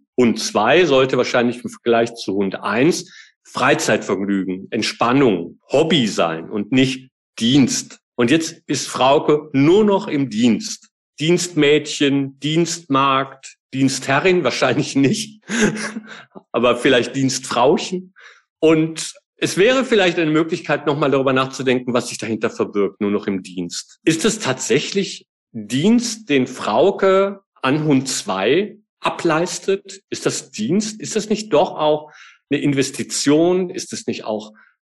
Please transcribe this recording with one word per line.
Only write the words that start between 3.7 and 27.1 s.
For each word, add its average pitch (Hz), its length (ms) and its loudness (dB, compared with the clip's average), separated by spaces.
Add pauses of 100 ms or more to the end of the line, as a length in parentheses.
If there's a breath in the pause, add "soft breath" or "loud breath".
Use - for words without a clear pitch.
Entspannung, 113 880 0 (100)
Hobby 147 380 2
sein 85 420 -2
und 107 220 -2
nicht 131 380 2 (280)
Dienst. 117 640 2 (140)
Und 120 160 0
jetzt 160 360 -2
ist 147 220 -6
Frauke 143 680 2
nur 165 300 4
noch 196 220 0
im 139 220 -2
Dienst. 110 640 -2 (280)
Dienstmädchen, 147 1200 0
Dienstmagd, 139 1160 -2 (160)
Dienstherrin 143 720 2
wahrscheinlich 127 520 0
nicht, - 460 0 (520 loud breath)
<laughs> - 580 -18
aber 120 240 2
vielleicht 123 400 2
Dienstfrauchen. 143 960 0 (460 loud breath)
Und 160 560 0 (220)
es - 200 -4
wäre 247 300 2
vielleicht 180 320 2
eine 160 120 2
Möglichkeit, 156 560 -2
nochmal 147 240 0
darüber 135 220 2
nachzudenken, 131 600 0
was 120 140 0
sich - 100 -10
dahinter 110 320 -4
verbirgt, 101 500 -2
nur 101 100 -2
noch 104 160 -2
im 95 160 -4
Dienst. 90 600 -10
Ist 160 220 2
es - 140 -2
tatsächlich - 840 -4 (260)
Dienst, 143 760 0
den 131 180 2
Frauke 190 920 0 (220)